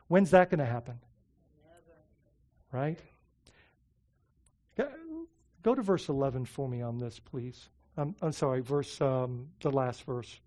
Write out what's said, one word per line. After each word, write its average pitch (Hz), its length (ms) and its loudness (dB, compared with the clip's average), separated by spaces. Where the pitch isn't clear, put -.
When's 180 240 6
that 180 180 10
gonna 151 160 2
happen? 120 340 -6
Right? 147 280 -2
Go, 269 100 0
go 233 120 2
to 262 60 -2
verse 190 260 0
eleven 135 380 -2
for 135 240 -6
me 120 120 -6
on 120 180 -4
this, 120 200 -8
please. 123 500 -12
Um, 147 240 -4
I'm 160 100 0
sorry, 131 300 0
verse, 139 400 -2
um, 127 460 0
the 147 100 0
last 127 320 0
verse. 123 440 -8